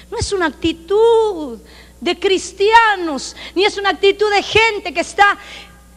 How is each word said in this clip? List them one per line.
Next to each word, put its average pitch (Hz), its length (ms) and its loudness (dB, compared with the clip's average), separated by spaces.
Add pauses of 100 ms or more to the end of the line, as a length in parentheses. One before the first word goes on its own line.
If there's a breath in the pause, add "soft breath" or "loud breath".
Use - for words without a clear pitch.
(100)
No 453 80 -8
es - 140 -4
una 359 140 -2
actitud 370 1120 0 (400 loud breath)
de 349 180 -4
cristianos, 392 1160 0 (180 loud breath)
ni 370 100 0
es 392 140 0
una 403 120 -2
actitud 392 420 2
de 392 100 2
gente 415 500 0
que 330 80 -6
está 403 380 2 (580 loud breath)